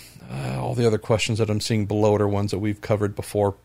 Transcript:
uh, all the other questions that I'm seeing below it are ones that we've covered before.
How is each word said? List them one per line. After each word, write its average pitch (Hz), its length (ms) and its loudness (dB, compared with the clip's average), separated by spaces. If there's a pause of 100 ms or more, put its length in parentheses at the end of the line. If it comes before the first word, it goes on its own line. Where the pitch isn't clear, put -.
(300)
uh, - 300 -8
all 127 160 -4
the 117 100 2
other 107 120 4
questions 107 420 0
that 104 100 0
I'm 107 120 -2
seeing 107 240 0
below 104 300 4
it 104 60 4
are 104 60 4
ones 101 240 -2
that 95 80 -2
we've 104 220 -4
covered 104 340 -2
before. 101 500 -2